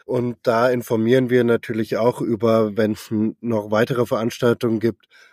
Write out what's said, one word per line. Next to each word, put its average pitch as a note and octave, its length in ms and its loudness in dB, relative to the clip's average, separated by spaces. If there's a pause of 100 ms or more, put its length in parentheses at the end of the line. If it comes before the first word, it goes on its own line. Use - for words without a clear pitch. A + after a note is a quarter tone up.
und A#2+ 380 -4
da A#2+ 260 2
informieren B2 600 2
wir B2 120 4
natürlich A2+ 540 -2
auch A#2 240 0
über, A2+ 560 0
wenn's G#2+ 320 -2
n-, A2 320 -2
noch G#2+ 300 -4
weitere A#2+ 340 0
Veranstaltungen A2+ 720 0
gibt A2 280 -4 (260)